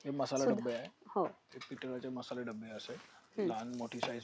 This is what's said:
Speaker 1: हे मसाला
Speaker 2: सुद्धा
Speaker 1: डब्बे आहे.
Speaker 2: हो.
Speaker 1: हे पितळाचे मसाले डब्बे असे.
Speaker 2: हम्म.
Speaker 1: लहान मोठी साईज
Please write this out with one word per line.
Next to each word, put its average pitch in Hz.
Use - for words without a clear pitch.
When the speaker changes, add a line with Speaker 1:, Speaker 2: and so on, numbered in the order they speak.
Speaker 1:
हे 143
मसाला 135
Speaker 2:
सुद्धा 113
Speaker 1:
डब्बे 120
आहे. 117
Speaker 2:
हो. 185
Speaker 1:
हे -
पितळाचे 127
मसाले 123
डब्बे 113
असे. 107
Speaker 2:
हम्म. -
Speaker 1:
लहान 117
मोठी 120
साईज 117